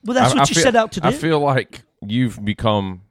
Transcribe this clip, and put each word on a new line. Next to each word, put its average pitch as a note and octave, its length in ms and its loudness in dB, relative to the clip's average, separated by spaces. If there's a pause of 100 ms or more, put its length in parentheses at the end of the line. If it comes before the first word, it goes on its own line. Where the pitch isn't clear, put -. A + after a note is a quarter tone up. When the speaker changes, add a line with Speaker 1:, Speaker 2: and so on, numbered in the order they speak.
Speaker 1:
Well, A#3+ 120 -4
that's A#3 180 4
Speaker 2:
I, - 60 0
Speaker 1:
what C#3 80 4
Speaker 2:
I - 20 -2
Speaker 1:
you - 40 -4
Speaker 2:
feel, E3 100 2
Speaker 1:
set A#3+ 120 2
out A3 160 0
to - 140 -4
Speaker 2:
I - 60 2
Speaker 1:
do. - 40 -4
Speaker 2:
feel D#3 240 0
like C3+ 420 -2 (220)
you've A2 400 -4
become G2+ 680 -2